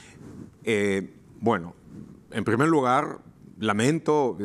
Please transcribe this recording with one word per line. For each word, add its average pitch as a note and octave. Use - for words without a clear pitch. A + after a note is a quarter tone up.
Eh, G2+
bueno, G2+
en A2
primer A2+
lugar, D3
lamento B2